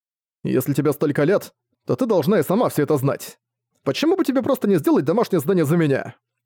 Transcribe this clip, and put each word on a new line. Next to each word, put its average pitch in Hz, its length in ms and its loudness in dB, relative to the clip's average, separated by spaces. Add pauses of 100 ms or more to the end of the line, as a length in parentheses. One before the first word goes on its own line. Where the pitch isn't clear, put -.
(420)
«Если 131 300 -2
тебе 143 200 0
столько 147 320 -2
лет, 185 280 0 (340)
то 123 100 -2
ты 254 100 -2
должна 190 320 2
и 156 40 2
сама 196 260 0
все 147 140 0
это 151 140 2
знать. - 420 -4 (460)
Почему 302 320 0
бы 370 80 0
тебе 262 180 0
просто 254 260 0
не 196 100 2
сделать 190 260 2
домашнее 175 360 0
задание 165 240 0
за 147 120 2
меня? 139 400 0 (300)